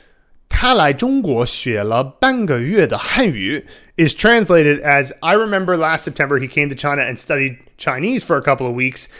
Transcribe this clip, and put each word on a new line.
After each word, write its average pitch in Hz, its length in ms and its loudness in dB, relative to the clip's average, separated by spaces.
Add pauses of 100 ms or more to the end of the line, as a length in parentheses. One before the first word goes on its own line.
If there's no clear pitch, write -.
(480)
他 254 260 2
来 156 180 4
中 262 300 -2
国 123 240 0
学 107 380 -4
了 113 180 0
半 247 420 -2
个 135 160 0
月 165 260 2
的 110 120 -4
汉 - 320 0
语" 110 340 -4 (320)
is 160 180 2
translated 170 680 4
as, 139 380 0
"I 170 140 0
remember 190 420 0
last 160 280 0
September 143 340 -2
he 131 100 -6
came 143 200 -2
to 139 60 -8
China 143 280 -2
and 120 160 -6
studied 135 400 -4 (200)
Chinese 160 460 -2
for 160 120 0
a 135 60 -2
couple 131 240 0
of 120 80 -4
weeks." 127 320 -4 (120)